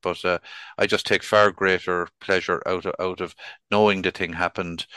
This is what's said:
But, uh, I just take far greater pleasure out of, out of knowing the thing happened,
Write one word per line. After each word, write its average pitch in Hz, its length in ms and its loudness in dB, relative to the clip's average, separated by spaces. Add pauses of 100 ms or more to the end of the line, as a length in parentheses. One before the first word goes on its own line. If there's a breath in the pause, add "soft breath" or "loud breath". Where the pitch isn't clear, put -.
But, 90 220 -4
uh, 90 140 2 (400 loud breath)
I 101 80 2
just 104 200 0
take 101 160 2
far 104 300 6
greater 90 560 0 (120)
pleasure 90 460 0
out 92 200 -2
of, 90 120 -4
out 92 220 -4
of 87 160 -6 (340 loud breath)
knowing 104 320 4
the 90 80 2
thing 85 220 -6
happened, 87 540 -4 (100)